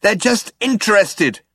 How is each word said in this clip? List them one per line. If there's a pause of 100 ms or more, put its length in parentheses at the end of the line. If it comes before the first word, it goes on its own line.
They're
just
interested (140)